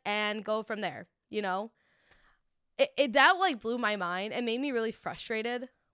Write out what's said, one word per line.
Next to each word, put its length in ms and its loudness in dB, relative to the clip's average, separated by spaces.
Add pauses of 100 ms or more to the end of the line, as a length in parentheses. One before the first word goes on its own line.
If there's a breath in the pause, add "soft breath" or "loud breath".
and 380 0
go 200 -2
from 180 -6
there," 280 -6 (200)
you 140 -4
know? 300 -4 (1080 soft breath)
It, 180 4
it, 160 4
that, 260 8
like, 220 2
blew 160 -2
my 200 0
mind 360 -4
and 140 -2
made 160 -2
me 100 -2
really 200 -2
frustrated 760 -6 (260)